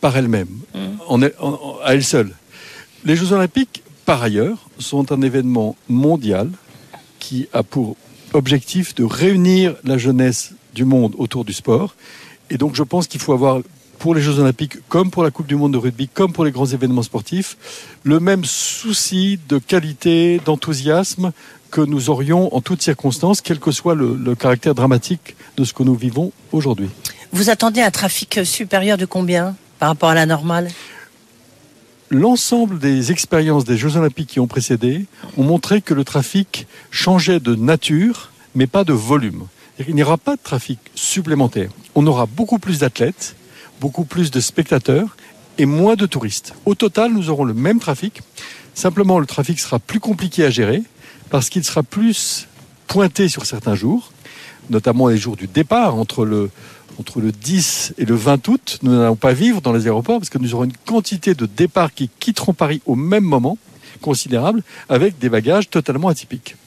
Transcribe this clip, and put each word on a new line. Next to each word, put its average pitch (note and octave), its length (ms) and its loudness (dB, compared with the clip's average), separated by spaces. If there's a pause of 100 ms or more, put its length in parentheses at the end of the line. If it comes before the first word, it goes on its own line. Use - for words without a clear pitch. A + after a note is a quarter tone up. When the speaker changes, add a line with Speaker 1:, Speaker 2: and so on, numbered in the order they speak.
Speaker 1:
par C3 160 2
elles-mêmes, A2 320 0 (240)
Speaker 2:
Mm. G2 60 -12 (280)
Speaker 1:
en, B2 140 2
en, C#3 80 4 (100)
en, C#3+ 440 -8
à C3+ 100 2
elles C#3 100 2
seules. A2 300 0 (720)
Les D3+ 100 4
Jeux F3 160 0
Olympiques, G3+ 520 0 (220)
par C3+ 180 0
ailleurs, A#2 440 -2 (120)
sont C#3 320 -2
un C3+ 100 0
événement B2 540 0 (120)
mondial B2+ 640 0 (720)
qui C3 340 -6
a A2+ 80 0
pour A2 340 -4 (380)
objectif C#3+ 640 0
de C3 80 0
réunir F3+ 800 2
la C3 160 0
jeunesse B2+ 540 0 (200)
du A#2 100 -2
monde B2+ 360 4
autour A#2+ 260 -4
du G#2 80 -8
sport. - 420 0 (540)
Et D3 80 -6
donc, C#3 180 -2
je C#3 80 0
pense F3 240 -2
qu'il - 120 -12
faut - 140 0
avoir, C3 280 2 (360)
pour E3 180 0
les D3+ 60 2
Jeux C#3+ 180 0
Olympiques, C#3 380 0 (100)
comme F#3 240 0
pour F3+ 120 0
la D#3 80 2
Coupe D#3 160 -8
du C#3 80 -2
Monde C#3+ 180 2
de B2+ 40 2
rugby, B2 300 -2
comme F#3+ 240 0
pour E3 140 0
les D3 60 0
grands C3 160 -2
événements B2+ 360 0
sportifs, B2 540 -6 (460)
le D3+ 160 4
même F3+ 260 0
souci G3 920 -2 (100)
de C#3+ 80 2
qualité, E3+ 880 2
d'enthousiasme D#3 840 0 (400)
que D#3 100 0
nous C#3+ 280 0
aurions D3+ 460 0
en C3 60 0
toutes - 200 -4
circonstances, E3+ 600 0
quel D#3+ 180 -4
que - 120 0
soit E3 240 0
le, C3+ 200 0
le B2 200 -2
caractère B2+ 400 0
dramatique B2+ 600 0 (220)
de C#3 60 2
ce A#2+ 100 -4
que - 100 -2
nous B2+ 120 4
vivons B2 360 -2 (200)
aujourd'hui. A#2+ 380 -2 (420)
Speaker 2:
Vous G3+ 180 0
attendez A3+ 320 2
un G#3+ 100 2
trafic - 540 -4
supérieur G3 520 0
de F#3 80 -2
combien F3+ 500 -2 (220)
par D3+ 120 0
rapport D#3+ 200 2
à D#3+ 60 4
la D#3+ 100 4
normale ? E3+ 440 -2 (1400)
Speaker 1:
L'ensemble G#3 680 2
des C3+ 320 0
expériences D#3 540 2
des A#2+ 120 0
Jeux D3 200 0
Olympiques D#3 320 0
qui - 100 -4
ont B2 80 2
précédé B2+ 580 -2 (320)
ont C3+ 60 2
montré E3+ 380 2
que - 120 -2
le C#3 100 0
trafic D3 640 -2 (220)
changeait F3+ 500 2
de A#2+ 140 0
nature, D#3+ 800 0 (240)
mais C3 100 4
pas G3 180 2
de D#3+ 100 2
volume. A2 520 0 (420)
Il E3 60 -4
n'y D3 100 2
aura D#3 140 2
pas C#4 180 -2
de - 60 -10
trafic C3 380 -6 (160)
supplémentaire. C#3+ 760 -2 (240)
On D3 140 4
aura B2 180 2
beaucoup G#3 320 -2
plus F3+ 220 -2
d'athlètes, B2+ 560 -2 (440)
beaucoup C#3 240 -4
plus E3 280 -2
de B2+ 80 0
spectateurs D3+ 760 0 (420)
et D3 80 4
moins E3+ 300 4
de G3+ 120 0
touristes. - 480 -6 (100)
Au G3+ 80 2
total, A3 400 2
nous F#3 160 0
aurons C#3+ 160 0
le A2+ 80 0
même D#3+ 260 2
trafic. F3 420 -6 (520)
Simplement, F#3 460 2
le D3 80 0
trafic D3+ 320 -4
sera - 180 -4
plus - 220 -4
compliqué F3+ 440 0
à C#3+ 60 6
gérer A#2+ 320 0 (480)
parce C3+ 200 0
qu'il F3+ 140 -2
sera D3+ 200 -2
plus - 640 -2 (400)
pointé F#3+ 420 2
sur B2+ 160 -8
certains G#2 300 -2
jours, C3 360 -2 (580)
notamment A#2 380 2
les A2+ 100 4
jours G#2 200 -4
du F#2+ 100 -10
départ, D#3+ 480 2
entre A2 300 -2
le, G#2 240 -2 (500)
entre B2+ 220 -8
le A2 100 0
dix C3+ 640 -2
et - 80 -2
le A2+ 100 2
vingt C3+ 340 2
août. - 320 0
Nous C3 100 2
n'allons A#2 240 4
pas B2+ 160 2
vivre G3 300 2
dans C3 100 -2
les A2+ 140 0
aéroports A#2 340 0
parce F#3 100 -10
que - 100 -4
nous B2 160 -2
aurons B2 100 -2
une B2 100 -4 (100)
quantité G3+ 500 0
de B2 100 -4
départs D#3 480 0
qui B2+ 160 -4 (100)
quitteront - 340 -2
Paris D3+ 320 -2
au C3 100 0
même F3+ 280 2
moment, D3 340 2 (440)
considérable, C#3+ 640 0 (260)
avec D3+ 300 2
des B2+ 100 0
bagages B2+ 400 2
totalement D#3 400 -2
atypiques. - 580 -6